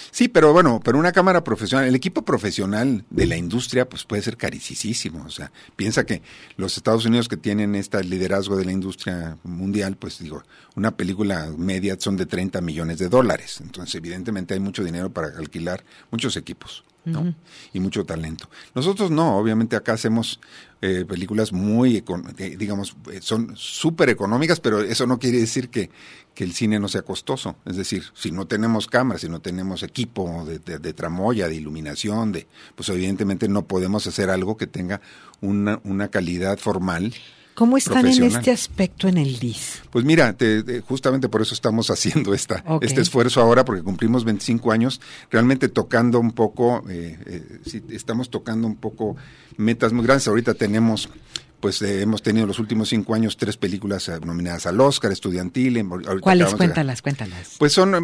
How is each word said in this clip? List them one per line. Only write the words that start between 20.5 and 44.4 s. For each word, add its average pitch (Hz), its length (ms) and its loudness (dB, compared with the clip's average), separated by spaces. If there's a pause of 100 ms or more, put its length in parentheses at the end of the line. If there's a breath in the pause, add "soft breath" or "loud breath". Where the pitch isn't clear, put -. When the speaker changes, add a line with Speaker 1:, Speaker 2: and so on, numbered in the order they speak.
Speaker 1:
eh, 92 260 0
películas 98 460 -2
muy 110 500 2
econ-, - 340 -8
eh, 92 200 -10
digamos, 101 380 -8 (160)
eh, 95 100 -14
son 113 340 -4
súper 156 540 0
económicas, 120 500 2
pero 107 220 2
eso 120 260 0
no 127 100 2
quiere 123 220 2
decir 120 300 -2
que, 104 200 -4 (440 loud breath)
que - 100 -8
el 90 100 -4
cine 107 260 0
no 101 100 -2
sea 95 140 -4
costoso. 98 520 -6 (100)
Es 92 120 -8
decir, 95 260 -6 (120)
si - 160 -6
no 90 160 -8
tenemos 110 400 0
cámaras, 120 340 0
si 85 80 -8
no 82 100 -8
tenemos 92 440 -8
equipo 87 600 -6
de, 78 140 -10
de, 78 200 -12
de 80 140 -8
tramoya, 90 540 -2
de 80 80 -4
iluminación, 80 800 -6
de, 80 140 -8 (280 loud breath)
pues - 140 -8
evidentemente 98 580 -2
no 101 180 0
podemos 95 420 0
hacer 95 220 -2
algo 95 280 0
que 95 100 -6
tenga 95 320 -6 (420 loud breath)
una, 101 440 0
una 101 240 -2
calidad 92 480 0
formal 92 560 -2 (400 loud breath)
Speaker 2:
¿Cómo 240 240 4
están 262 220 2
en 254 180 6
Speaker 1:
profesional. 240 220 6
Speaker 2:
este 254 120 2
aspecto - 560 0
en 185 100 4
el 135 220 0
dis? - 500 -6
Speaker 1:
Pues 120 140 2
mira, 147 300 6
te, 110 280 4
te, 120 200 -4
justamente 131 480 0
por 107 120 2
eso 110 120 0
estamos 110 360 0
<laughs> - 0 -
haciendo 98 440 2
esta, 101 340 -2
Speaker 2:
Ok. 156 160 0
Speaker 1:
este 131 160 2
esfuerzo 123 400 4
ahora, 120 240 8
porque 101 180 0
cumplimos 113 440 0
veinticinco 113 480 0